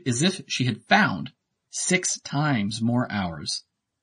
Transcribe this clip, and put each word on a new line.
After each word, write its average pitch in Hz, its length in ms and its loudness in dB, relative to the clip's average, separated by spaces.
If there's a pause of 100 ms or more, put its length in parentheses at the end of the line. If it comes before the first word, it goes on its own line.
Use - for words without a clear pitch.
as 123 160 0
if 185 240 2
she - 180 -2
had 113 200 -2
found 147 480 2 (380)
six - 500 -2
times 113 600 0
more 120 280 2
hours. 87 520 -4 (400)